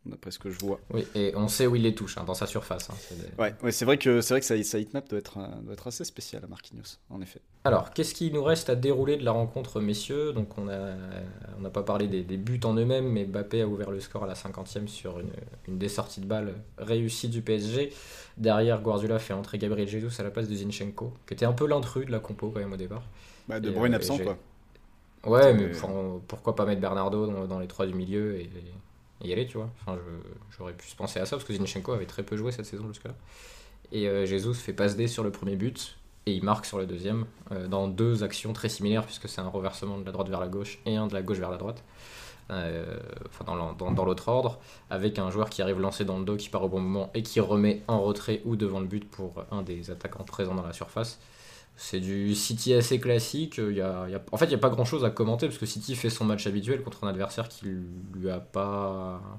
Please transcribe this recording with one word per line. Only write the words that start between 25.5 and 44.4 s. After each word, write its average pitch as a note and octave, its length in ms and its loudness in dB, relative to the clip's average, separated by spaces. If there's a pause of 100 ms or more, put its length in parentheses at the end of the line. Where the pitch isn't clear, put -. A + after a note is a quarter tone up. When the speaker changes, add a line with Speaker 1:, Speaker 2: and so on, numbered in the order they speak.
Speaker 2:
mais G2+ 140 6
pour-, F#2 640 -4
pourquoi A2 260 0
pas G#2 100 4
mettre G2+ 140 2
Bernardo G2 480 2
dans, G2 180 -2
dans F#2 140 -4
les F#2 80 -6
trois G2 180 -2
du F#2 80 -2
milieu G2 440 -2
et, E2+ 120 -8 (720)
et F2+ 60 -8
y F2+ 60 0
aller, A#2 120 0
tu B2 120 -8
vois. A2 120 -4 (120)
Enfin, F#2 160 -4
je, F2 600 -12
j'aurais F2+ 140 -10
pu F2 140 -16 (100)
penser G2 240 -4
à F#2 60 0
ça, G2 100 -4
parce C3 80 -6
que - 100 -6
Zinchenko G2 380 -2
avait G#2 140 -2
très - 180 -8
peu G#2 140 -4
joué A#2 160 -2
cette A2 120 -8
saison G#2+ 220 -8
jusque-là. A2+ 280 -12 (760)
Et, G#2 160 0
euh, G2 180 4
Jesus G2 280 2
fait A#2+ 180 -6
passe G2+ 240 2
D A2+ 120 2
sur A#2 160 -2
le G#2 80 0
premier G2 260 -2
but, - 400 -4 (280)
et G2+ 80 2
il F#2 100 0
marque G#2+ 220 2
sur G2+ 120 -4
le F#2+ 80 0
deuxième, F#2+ 400 -2 (260)
euh, F#2 160 -4
dans G2 220 2
deux G#2+ 340 4
actions G#2+ 300 -4
très A2 160 -2
similaires, G#2+ 360 2
puisque - 220 -12
c'est - 140 -8
un F#2 80 -4
reversement G2 480 -4
de F#2+ 80 -8
la F#2+ 80 -8
droite F#2 160 -2
vers F#2+ 100 -2
la F2+ 80 -2
gauche G2 380 -6
et A2+ 100 0
un G#2+ 120 2
de G2 60 -4
la G2 80 -2
gauche F#2+ 180 -2
vers F2+ 120 -4
la F2+ 60 -6
droite. G#2 260 -6 (680)
Euh, E2 460 -4 (300)
enfin, - 180 -12
dans F2 100 -4
l'en-, E2 180 -2
dans, F2+ 180 -2
dans F#2 140 4
l'autre F#2 240 0
ordre, A#2+ 300 2 (300)